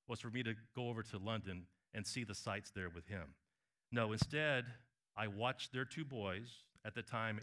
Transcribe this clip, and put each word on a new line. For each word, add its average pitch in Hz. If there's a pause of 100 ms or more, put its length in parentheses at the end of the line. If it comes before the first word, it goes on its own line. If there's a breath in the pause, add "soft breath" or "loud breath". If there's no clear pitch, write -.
was 117
for 120
me 120
to 113 (220)
go 123
over 113
to 107
London 95 (280)
and 107
see 123
the 104
sights 101
there 92
with 85
him. 82 (560)
No, 113
instead, 139 (500)
I 107
watched 113
their 127
two 156
boys, 113 (340)
at 110
the 117
time 110